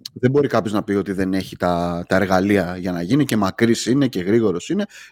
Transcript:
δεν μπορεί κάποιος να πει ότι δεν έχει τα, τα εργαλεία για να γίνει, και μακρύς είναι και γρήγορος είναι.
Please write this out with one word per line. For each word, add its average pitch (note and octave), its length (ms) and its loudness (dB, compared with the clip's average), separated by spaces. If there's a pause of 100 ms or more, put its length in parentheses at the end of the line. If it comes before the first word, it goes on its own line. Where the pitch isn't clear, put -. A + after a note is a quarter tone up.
(140)
δεν B2+ 160 0
μπορεί C#3 180 2
κάποιος A2 240 0
να G2+ 100 0
πει G2+ 100 -2
ότι G2 200 -2
δεν F#2+ 220 -2
έχει F#2+ 220 -4
τα, F2 520 -2
τα F#2+ 80 2
εργαλεία F#2+ 600 2
για F#2 160 -6
να E2+ 100 -4
γίνει, B2+ 220 2
και A2+ 120 0
μακρύς A2 500 0
είναι C3 220 2
και F#2+ 120 -4
γρήγορος G2 480 0
είναι. G3 160 -2 (280)